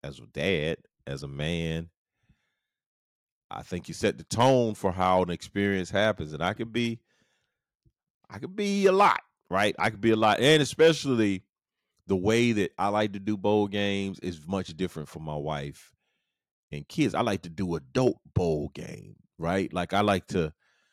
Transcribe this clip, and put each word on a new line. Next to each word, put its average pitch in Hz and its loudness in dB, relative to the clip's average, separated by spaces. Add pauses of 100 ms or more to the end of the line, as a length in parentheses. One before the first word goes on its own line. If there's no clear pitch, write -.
as 71 -12
a 57 -20
dad, 78 -2 (280)
as 69 -10
a 71 -12
man, 82 -4 (1600)
I - -10
think - -10
you 80 -12
set - -2
the - -16
tone 120 2
for 98 -2
how 92 4
an 87 0
experience 98 -2
happens. 98 0
And 73 -8
I 90 0
could 117 -8
be, 117 -2 (1300)
I 101 -14
could 185 -10
be 202 0
a 190 8
lot, 190 4 (280)
right? 101 2
I 101 2
could 107 -10
be 113 4
a 110 6
lot. 110 4
And 151 6
especially 127 2 (640)
the 98 2
way 113 2
that 101 0
I 92 -2
like 104 0
to 101 -10
do 104 -4
bowl 104 2
games 98 -4
is 80 -10
much 90 -4
different 80 -6
from 80 -14
my 76 -6
wife 73 -8 (760)
and 73 -12
kids. 143 -2
I 95 0
like 107 -2
to 87 -12
do 85 -6
adult 123 0 (140)
bowl 78 0
game, - -16 (200)
right? 87 -2
Like, 87 -4
I 98 2
like 101 2
to 82 -2 (400)